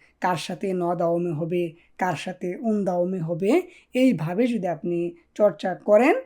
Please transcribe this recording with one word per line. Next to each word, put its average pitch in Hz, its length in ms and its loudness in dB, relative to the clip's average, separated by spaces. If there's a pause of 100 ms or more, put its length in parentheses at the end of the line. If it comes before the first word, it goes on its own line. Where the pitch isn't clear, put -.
(200)
কার 180 160 0
সাথে 190 360 -6
ন 175 220 -2
দাওমে 175 360 0
হবে, 170 420 -4 (260)
কার 180 260 -2
সাথে 180 360 -8
উন 214 240 0
দাওমে 180 340 0
হবে, 180 440 0 (320)
এইভাবে 208 520 2
যদি 220 200 -4
আপনি 175 320 -4 (360)
চর্চা 202 400 0
করেন 233 400 6 (120)